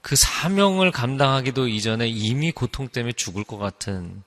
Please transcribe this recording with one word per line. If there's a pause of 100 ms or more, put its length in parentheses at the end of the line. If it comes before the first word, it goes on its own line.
그
사명을
감당하기도
이전에
이미
고통
때문에
죽을
것
같은